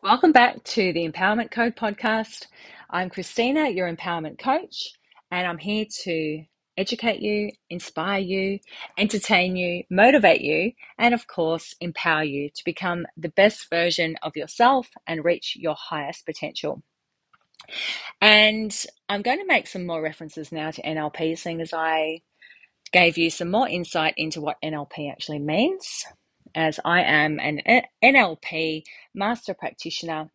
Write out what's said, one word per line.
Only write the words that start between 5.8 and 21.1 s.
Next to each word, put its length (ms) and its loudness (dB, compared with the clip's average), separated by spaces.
to 380 -4
educate 420 -2
you, 300 -2
inspire 500 -4
you, 420 -2
entertain 600 0
you, 340 -2
motivate 500 8
you, 320 0
and 140 4
of 140 -4
course, 560 -2
empower 400 0
you 260 -4
to 160 -14
become 400 -4
the 100 -8
best 400 4
version 540 0
of 140 -8
yourself 520 2
and 160 -6
reach 380 0
your 180 -2
highest 460 -8
potential. 580 -8
And 520 4
I'm 140 -2
going 200 0
to 60 -8
make 200 2
some 180 -8
more 160 -4
references 500 -8
now 200 -6
to 140 -12
N 120 -4
L 140 -4